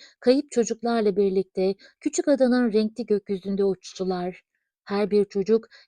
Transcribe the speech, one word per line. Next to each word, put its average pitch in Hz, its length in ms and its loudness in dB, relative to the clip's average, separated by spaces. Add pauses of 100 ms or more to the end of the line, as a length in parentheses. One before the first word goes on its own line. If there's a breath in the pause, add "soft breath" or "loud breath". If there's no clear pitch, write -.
(200 loud breath)
kayıp 269 300 2
çocuklarla 226 680 -2
birlikte 190 580 0 (260 soft breath)
küçük - 280 -2
adanın 247 440 2
renkli 220 340 -2
gökyüzünde 196 580 -2
uçtular. 185 800 -4 (420)
Her 202 260 -2
bir 202 140 4
çocuk 202 440 0 (200 loud breath)